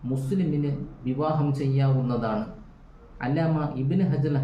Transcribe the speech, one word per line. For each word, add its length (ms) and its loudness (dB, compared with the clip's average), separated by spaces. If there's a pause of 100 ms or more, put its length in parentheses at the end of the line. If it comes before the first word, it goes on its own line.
(100)
മുസ്ലിമിന് 640 0 (320)
വിവാഹം 420 0 (140)
ചെയ്യാവുന്നതാണ്. 840 2 (760)
അല്ലാമ 320 2 (240)
ഇബ്നു 300 2
ഹജർ 340 2